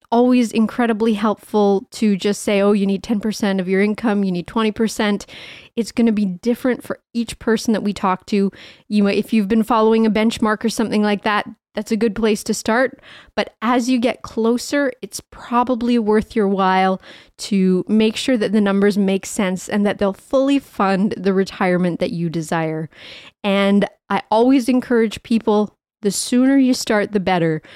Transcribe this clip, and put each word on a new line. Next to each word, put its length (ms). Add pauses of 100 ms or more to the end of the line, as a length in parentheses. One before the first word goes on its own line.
(100)
always 420
incredibly 600
helpful 760
to 260
just 260
say, 200
"Oh, 100
you 140
need 160
ten 180
percent 400
of 80
your 140
income, 420
you 80
need 140
twenty 260
percent." 540 (500)
It's 160
gonna 200
be 120
different 580
for 160 (140)
each 260
person 360
that 100
we 80
talk 340
to. 240 (380)
You, 180
if 260
you've 160
been 140
following 440
a 40
benchmark 540
or 60
something 320
like 220
that, 220 (280)
that's 180
a 40
good 200
place 280
to 100
start. 460 (360)
But 240
as 280
you 120
get 220
closer, 680 (120)
it's 180 (100)
probably 680
worth 360
your 140
while 520 (500)
to 360
make 300
sure 220
that 140
the 80
numbers 380
make 280
sense 420
and 180
that 120
they'll 140
fully 460
fund 580
the 180
retirement 680
that 100
you 200
desire. 580 (560)
And 400 (240)
I 220
always 380
encourage 540
people, 540 (260)
the 80
sooner 460
you 180
start, 380
the 80
better. 420 (140)